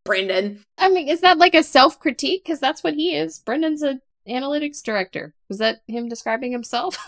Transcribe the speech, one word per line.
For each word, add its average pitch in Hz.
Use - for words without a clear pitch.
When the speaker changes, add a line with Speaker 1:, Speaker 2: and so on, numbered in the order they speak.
Speaker 1:
Brendan. 196
Speaker 2:
I 381
mean, 359
is 320
that, 359
like, 349
a 320
self-critique? 285
'Cause 311
that's 277
what 320
he 311
is. 320
Brendan's 302
an 269
analytics 294
director. 190
Was 196
that 220
him 233
describing 233
himself? 247